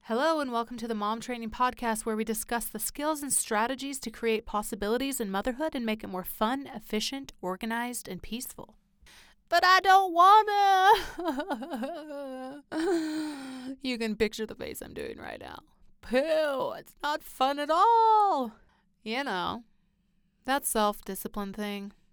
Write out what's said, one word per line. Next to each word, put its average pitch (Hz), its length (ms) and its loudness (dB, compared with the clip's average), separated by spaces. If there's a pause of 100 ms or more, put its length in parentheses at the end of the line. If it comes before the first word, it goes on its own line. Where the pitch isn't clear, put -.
(100)
Hello 302 300 2
and 269 100 -4
welcome 233 260 -4
to 226 120 -8
the 226 80 -2
Mom 214 240 -2
Training 233 300 -8
Podcast, 233 540 -2
where 220 120 -2
we 220 80 0
discuss 220 400 -4
the - 160 -10
skills 294 420 -4
and 269 100 -4
strategies 262 680 -2
to 226 100 -6
create 220 340 -2
possibilities 226 760 -2
in 202 100 -2
motherhood 254 460 -2
and 233 100 -2
make 214 160 -2
it 202 60 -10
more 185 160 -6
fun, 262 500 -2
efficient, 262 680 -6
organized, 233 680 -4
and 185 120 -10
peaceful. - 540 -10 (760)
But 339 160 4
I 370 140 8
don't 381 340 6
wanna. 330 2500 4 (1120)
<laughs> 262 60 -20
You 254 160 -4
can 220 180 -2
picture 214 300 0
the - 100 -12
face - 260 -10
I'm - 120 -14
doing - 220 -8
right - 240 -12
now. - 200 -14 (400)
Pooh, 294 720 0
it's - 320 -16
not 302 180 -4
fun 277 380 -2
at 294 100 -4
all. 415 800 6 (540)
You 233 180 -4
know, 190 400 -4 (840)
that 269 220 0
self-discipline 208 840 -2
thing. 208 400 -8 (200)